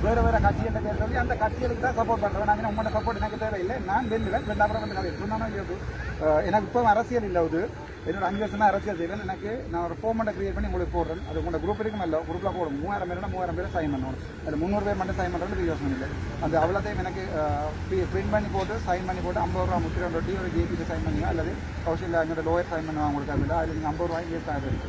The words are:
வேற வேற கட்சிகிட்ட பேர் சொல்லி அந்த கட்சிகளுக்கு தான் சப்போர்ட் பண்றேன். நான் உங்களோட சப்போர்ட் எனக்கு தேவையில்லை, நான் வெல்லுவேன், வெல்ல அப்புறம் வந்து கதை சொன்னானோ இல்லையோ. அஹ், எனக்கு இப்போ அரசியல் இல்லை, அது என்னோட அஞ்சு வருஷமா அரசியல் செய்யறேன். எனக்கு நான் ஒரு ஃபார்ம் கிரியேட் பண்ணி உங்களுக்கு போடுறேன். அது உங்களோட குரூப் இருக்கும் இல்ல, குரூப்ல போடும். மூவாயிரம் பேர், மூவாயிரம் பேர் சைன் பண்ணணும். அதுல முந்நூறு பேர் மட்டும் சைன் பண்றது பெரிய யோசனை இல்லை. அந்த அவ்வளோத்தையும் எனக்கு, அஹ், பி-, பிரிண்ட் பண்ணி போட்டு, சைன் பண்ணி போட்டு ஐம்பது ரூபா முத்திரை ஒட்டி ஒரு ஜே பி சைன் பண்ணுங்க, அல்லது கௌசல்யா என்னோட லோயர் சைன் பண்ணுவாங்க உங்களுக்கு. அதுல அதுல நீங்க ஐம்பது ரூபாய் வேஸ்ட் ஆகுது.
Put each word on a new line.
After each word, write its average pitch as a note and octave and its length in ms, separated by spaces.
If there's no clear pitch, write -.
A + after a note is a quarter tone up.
வேற A#3 180
வேற A3+ 180
கட்சிகிட்ட G#3+ 400
பேர் G#3 220
சொல்லி A#3 160
அந்த B3 180
கட்சிகளுக்கு A#3 500
தான் B3 140
சப்போர்ட் A3 260
பண்றேன். G3+ 260
நான் G#3+ 200
உங்களோட G#3+ 200
சப்போர்ட் G#3 300
எனக்கு G#3+ 240
தேவையில்லை, G#3+ 320
நான் A3+ 240
வெல்லுவேன், A3 380
வெல்ல G#3 160
அப்புறம் G#3+ 200
வந்து G3 140
கதை E3+ 160
சொன்னானோ G#3+ 340
இல்லையோ. G3 160
அஹ், D#3 240
எனக்கு F#3+ 240
இப்போ A#3 240
அரசியல் A3+ 360
இல்லை, F3 140
அது D#3+ 180
என்னோட F#3 220
அஞ்சு G3+ 140
வருஷமா G#3 260
அரசியல் G3 320
செய்யறேன். F#3+ 240
எனக்கு F#3+ 280
நான் E3+ 160
ஒரு E3 100
ஃபார்ம் A3 240
கிரியேட் F#3+ 220
பண்ணி G3+ 140
உங்களுக்கு F3+ 260
போடுறேன். E3 300
அது D#3+ 140
உங்களோட D#3+ 220
குரூப் G3 200
இருக்கும் G#3 240
இல்ல, D#3 180
குரூப்ல F3 300
போடும். E3 240
மூவாயிரம் F#3 340
பேர், F#3 200
மூவாயிரம் F3+ 280
பேர் F#3 140
சைன் D#3 200
பண்ணணும். C3 240
அதுல D3 220
முந்நூறு G3+ 240
பேர் G3 140
மட்டும் F#3 200
சைன் F3 140
பண்றது F3 200
பெரிய F3 180
யோசனை C#3 240
இல்லை. C3+ 140
அந்த D#3+ 180
அவ்வளோத்தையும் G3 440
எனக்கு, F#3 200
அஹ், D3+ 340
பி-, F3+ 240
பிரிண்ட் G3 240
பண்ணி G#3 160
போட்டு, G3 260
சைன் F#3 240
பண்ணி F#3 120
போட்டு F3+ 220
ஐம்பது F#3 220
ரூபா F3+ 140
முத்திரை F3 320
ஒட்டி E3 260
ஒரு F3+ 140
ஜே E3+ 160
பி E3 220
சைன் D#3+ 160
பண்ணுங்க, D#3 220
அல்லது E3 260
கௌசல்யா E3+ 420
என்னோட D#3+ 220
லோயர் F3 260
சைன் D#3+ 180
பண்ணுவாங்க D3+ 220
உங்களுக்கு. C#3+ 240
அதுல C#3+ 220
அதுல D#3+ 200
நீங்க D#3 140
ஐம்பது E3+ 200
ரூபாய் E3 200
வேஸ்ட் D#3 220
ஆகுது. C3 240